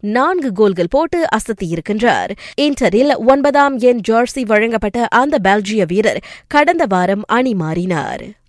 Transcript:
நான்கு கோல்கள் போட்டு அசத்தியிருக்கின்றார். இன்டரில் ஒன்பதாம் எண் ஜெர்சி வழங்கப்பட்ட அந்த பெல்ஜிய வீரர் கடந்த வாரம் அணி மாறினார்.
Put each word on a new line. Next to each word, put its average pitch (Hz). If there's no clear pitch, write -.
நான்கு 269
கோல்கள் 185
போட்டு 320
அசத்தியிருக்கின்றார். 196
இன்டரில் 262
ஒன்பதாம் 277
எண் 247
ஜெர்சி 240
வழங்கப்பட்ட 220
அந்த 277
பெல்ஜிய 202
வீரர் 196
கடந்த 320
வாரம் 190
அணி 247
மாறினார். 165